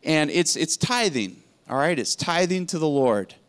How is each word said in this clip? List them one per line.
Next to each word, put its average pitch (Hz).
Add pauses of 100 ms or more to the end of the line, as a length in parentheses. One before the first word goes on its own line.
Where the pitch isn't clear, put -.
And 151
it's, -
it's -
tithing, 156 (260)
all 123
right? 151
It's 110
tithing 180
to 175
the 156
Lord. 127 (140)